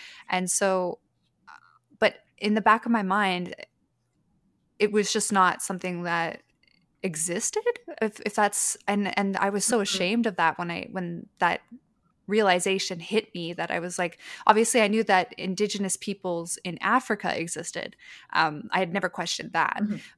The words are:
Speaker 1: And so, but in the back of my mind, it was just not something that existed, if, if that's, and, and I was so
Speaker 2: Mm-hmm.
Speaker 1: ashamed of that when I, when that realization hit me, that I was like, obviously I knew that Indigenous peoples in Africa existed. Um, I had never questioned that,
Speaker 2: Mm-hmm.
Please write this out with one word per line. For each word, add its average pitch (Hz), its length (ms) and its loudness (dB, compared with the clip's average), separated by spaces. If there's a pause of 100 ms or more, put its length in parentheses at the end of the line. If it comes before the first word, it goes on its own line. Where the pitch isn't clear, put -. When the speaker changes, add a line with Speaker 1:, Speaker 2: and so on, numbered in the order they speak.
(300)
Speaker 1:
And 180 220 0
so, 185 480 0 (960)
but - 200 2 (200)
in 208 160 0
the 220 80 2
back 226 240 6
of 233 60 -2
my 226 100 2
mind, 190 540 0 (1200)
it 208 140 2
was 202 200 2
just 214 220 0
not 185 300 4
something 180 400 -6
that 170 400 -4 (580)
existed, 175 600 -4 (380)
if, 214 220 -2
if 208 120 -6
that's, - 420 0 (100)
and, 202 300 0
and 196 200 0
I 196 120 0
was 202 160 -2
so 240 120 2
Speaker 2:
Mm-hmm. 208 40 2
Speaker 1:
ashamed 196 460 0
of 190 80 -2
that 165 240 2
when 175 100 -4
I, 170 220 -6
when 175 340 -8 (140)
that 175 220 2 (680)
realization 190 720 2
hit 214 340 -2
me, 170 200 -8
that 170 180 -6
I 175 80 0
was 175 180 -6
like, 175 220 -4 (260)
obviously 226 360 6
I 208 80 4
knew 220 160 2
that 185 340 4
Indigenous 190 580 -2
peoples 175 680 -6
in 175 180 -6
Africa 214 580 0
existed. - 560 -8 (380)
Um, 156 380 0
I 175 80 0
had 175 140 -2
never 185 160 -2
questioned - 440 -8
that, - 280 0
Speaker 2:
Mm-hmm. 208 140 -2 (220)